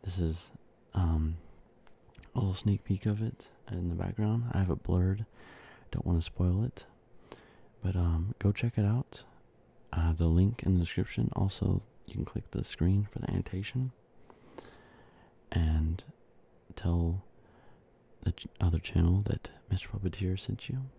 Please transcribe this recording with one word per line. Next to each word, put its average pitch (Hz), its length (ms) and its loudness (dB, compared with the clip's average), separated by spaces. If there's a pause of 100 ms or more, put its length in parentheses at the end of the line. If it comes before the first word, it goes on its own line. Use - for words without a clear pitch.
This 90 140 -6
is, 82 320 -2 (460)
um, 82 420 2 (960)
a 123 40 0
little 98 160 2
sneak 107 280 0
peek 98 220 -2
of 107 160 0
it 113 240 -6 (260)
in 90 180 -2
the 85 60 -2
background. 107 580 -2
I - 40 0
have 92 140 2
it - 100 -2
blurred, 92 460 2 (640)
don't - 140 -4
wanna 85 180 2
spoil 90 400 0
it, - 240 -8 (960)
but, 95 120 -2
um, 85 440 0
go 101 120 4
check 117 280 0
it 104 60 4
out. 117 380 -2 (680)
I 85 100 0
have 82 160 2
the 85 80 4
link 90 380 4
in 95 100 4
the 90 60 6
description. 101 560 -2
Also, 95 480 0 (240)
you - 80 -14
can - 100 -4
click - 240 -8
the - 140 -4
screen 98 460 0
for - 100 -10
the - 100 -4
annotation 98 600 -4 (1600)
and 80 520 2 (720)
tell 85 480 0 (1000)
the - 80 0
ch-, - 160 -8 (120)
other 85 200 2
channel 85 420 4
that - 300 -4 (180)
Mister 95 200 -2
Puppeteer 95 500 -4
sent - 280 -8
you. 131 140 -6 (180)